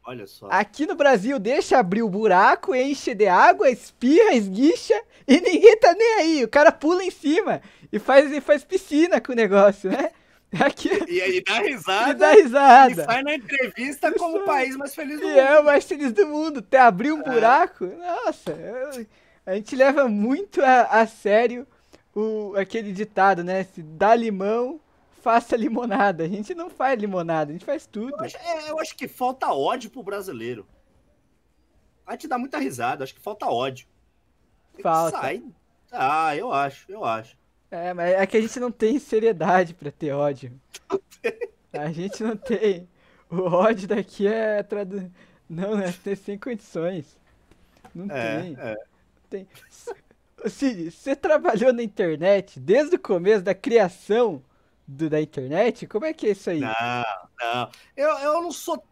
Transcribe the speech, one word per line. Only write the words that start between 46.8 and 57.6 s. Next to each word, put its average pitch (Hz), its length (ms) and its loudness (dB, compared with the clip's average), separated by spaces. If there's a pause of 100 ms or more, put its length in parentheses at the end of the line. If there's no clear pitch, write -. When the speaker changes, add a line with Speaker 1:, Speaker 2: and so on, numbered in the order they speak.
Speaker 2:
Não 180 160 -12
Speaker 1:
É, 117 320 -6
Speaker 2:
tem. 175 160 -14
Speaker 1:
é. 113 180 -10 (540)
Speaker 2:
Tem. 190 180 -14 (960)
Ô, 214 40 -4
Cid, 190 420 -6
você - 240 -8
trabalhou 262 580 0
na 233 100 -6
internet 190 760 -2
desde 277 360 2
o - 40 -6
começo 190 440 0
da 190 100 -2
criação 208 880 0 (460)
do, 143 220 -8
da 151 120 -2
internet? 156 640 -4
Como 220 180 -6
é 311 80 -4
que 277 140 -6
é 208 40 0
isso 196 180 -6
aí? 160 120 -4
Speaker 1:
Não, 110 120 -4 (680)
não. 120 320 -4 (240)